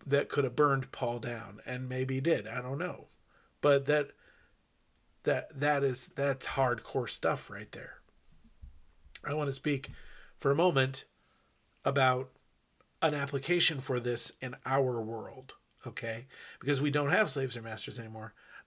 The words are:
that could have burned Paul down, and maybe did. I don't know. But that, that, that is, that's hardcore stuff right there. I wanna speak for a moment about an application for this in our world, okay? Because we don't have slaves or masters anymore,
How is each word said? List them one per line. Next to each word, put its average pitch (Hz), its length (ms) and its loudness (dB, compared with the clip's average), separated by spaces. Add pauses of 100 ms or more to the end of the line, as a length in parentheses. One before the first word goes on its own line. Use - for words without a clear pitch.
that 143 220 2
could 139 160 2
have 120 120 -2
burned 139 360 2
Paul 120 280 -2
down, 107 440 -8
and 127 240 -6
maybe 131 320 -2
did. 135 260 2
I 120 140 -6
don't 127 160 -6
know. 170 300 -6 (560)
But 139 240 6
that, 147 240 2 (1120)
that, 139 360 -2
that 143 240 2
is, 127 260 0
that's 139 400 -2
hardcore 123 600 0
stuff 156 400 -2
right 101 240 -12
there. - 300 -14 (1200)
I - 80 -4
wanna 147 220 0
speak 139 340 -2 (500)
for 139 120 4
a 139 40 6
moment 139 500 4 (760)
about 131 460 4 (720)
an 151 140 2
application 143 680 0
for 127 200 -2
this 117 320 0 (100)
in 127 120 -8 (120)
our 127 340 2
world, 110 540 -8 (320)
okay? 117 400 -6 (320)
Because 135 220 0
we 147 100 2
don't 143 200 2
have 185 200 4
slaves 135 260 0
or 113 60 -8
masters 110 380 -6
anymore, 110 340 -10 (320)